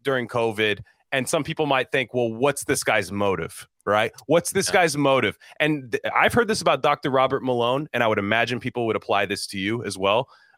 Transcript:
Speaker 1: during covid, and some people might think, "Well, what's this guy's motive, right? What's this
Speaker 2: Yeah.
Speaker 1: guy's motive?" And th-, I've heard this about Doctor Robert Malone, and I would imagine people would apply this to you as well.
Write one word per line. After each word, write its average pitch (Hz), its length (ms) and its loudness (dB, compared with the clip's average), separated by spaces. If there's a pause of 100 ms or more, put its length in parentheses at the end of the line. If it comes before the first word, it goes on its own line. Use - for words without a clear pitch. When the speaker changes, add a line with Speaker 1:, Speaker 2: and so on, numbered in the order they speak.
Speaker 1:
during 127 260 -2
covid, 107 520 0 (340)
and 131 140 -2
some 160 160 0
people 160 220 -4
might 131 260 0
think, 131 220 -2
"Well, 117 180 0
what's 131 320 -4
this 131 180 -2
guy's 107 300 0
motive, 98 540 -2 (180)
right? 107 280 2 (140)
What's 170 260 2
this 190 160 -2
Speaker 2:
Yeah. - 40 -4
Speaker 1:
guy's 170 240 2
motive?" 135 400 2 (240)
And 147 320 -2
th-, 131 100 -4 (120)
I've 156 180 4
heard 233 160 2
this 208 140 -2
about 160 200 2
Doctor 147 280 0
Robert 131 320 2
Malone, 127 500 0
and 120 100 0
I 117 60 4
would 107 100 2
imagine 113 420 0
people 120 260 -4
would 107 100 0
apply 101 300 0
this 98 220 -4
to 104 100 -10
you 107 260 -2
as 98 140 -8
well. 101 300 2 (300)